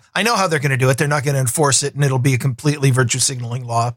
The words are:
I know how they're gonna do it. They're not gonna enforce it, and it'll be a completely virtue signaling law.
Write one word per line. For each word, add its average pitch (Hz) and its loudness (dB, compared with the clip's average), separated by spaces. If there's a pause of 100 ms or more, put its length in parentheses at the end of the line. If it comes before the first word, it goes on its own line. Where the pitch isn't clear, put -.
(140)
I 185 -2
know 233 2
how 190 2
they're 160 0
gonna 135 0
do 127 2
it. 135 2
They're 151 0
not 147 0
gonna 139 0
enforce 135 0
it, 143 -6
and 139 0
it'll 135 2
be 131 2
a 127 0
completely 139 0
virtue 127 0
signaling 120 -4
law. 117 -2